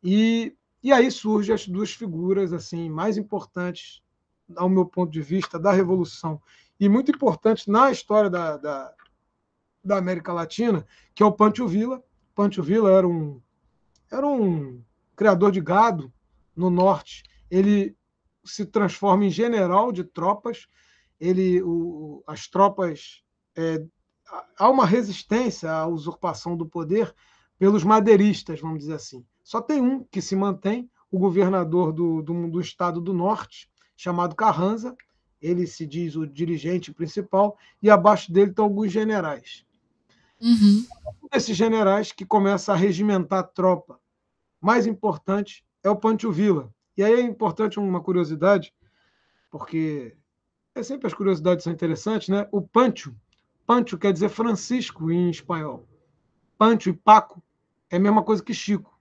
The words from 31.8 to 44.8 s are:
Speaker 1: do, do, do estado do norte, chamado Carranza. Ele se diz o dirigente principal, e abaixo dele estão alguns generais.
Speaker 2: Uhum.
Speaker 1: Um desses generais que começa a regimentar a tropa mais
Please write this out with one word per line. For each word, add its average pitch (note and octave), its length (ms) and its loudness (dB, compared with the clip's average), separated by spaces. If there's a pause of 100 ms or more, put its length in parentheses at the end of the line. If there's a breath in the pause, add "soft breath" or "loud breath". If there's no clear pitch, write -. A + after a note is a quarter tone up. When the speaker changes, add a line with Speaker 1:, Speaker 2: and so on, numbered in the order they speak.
Speaker 1:
do, D#3+ 300 -2
do, E3+ 260 -6
do E3 120 -4
estado F3 420 -6
do F#3 100 -4
norte, - 560 -4 (260)
chamado F3 400 -4
Carranza. G#3+ 640 -2 (460)
Ele F3 240 -2
se D#3+ 200 -12
diz D#3 300 -8
o D#3+ 100 -6
dirigente D#3+ 640 -6
principal, G3 680 -2 (240 soft breath)
e G#3 80 6
abaixo G3 420 6
dele G3 180 4
estão G#3+ 140 0
alguns G3+ 260 -2
generais. G3 760 -4 (760)
Speaker 2:
Uhum. A3+ 460 6 (360)
Speaker 1:
Um - 80 -20
desses B3 240 0
generais G#3 580 2
que - 120 -14
começa G3 480 2
a F#3 40 2
regimentar F#3+ 640 0
a - 20 -6
tropa F3+ 580 -2 (600)
mais G#3+ 260 2